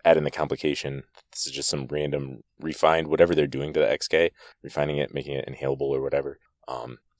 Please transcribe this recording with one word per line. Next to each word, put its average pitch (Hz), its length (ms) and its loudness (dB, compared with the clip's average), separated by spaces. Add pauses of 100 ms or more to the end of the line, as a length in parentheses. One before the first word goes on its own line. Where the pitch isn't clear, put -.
add 82 120 8
in 76 80 2
the 73 60 0
complication, 73 760 -4 (280)
this - 140 -6
is 69 60 -10
just 69 160 -4
some 69 200 -4
random 71 540 -4 (180)
refined, 80 480 2
whatever 85 260 6
they're 76 120 4
doing 69 260 -4
to 78 80 2
the 76 100 4
X - 180 -2
K, 85 220 4 (320)
refining 73 360 -2
it, - 160 -4
making 69 200 -6
it 67 140 -6
inhalable 67 340 -4
or 69 180 0
whatever. 69 380 -2 (300)
Um, 62 300 -10 (220)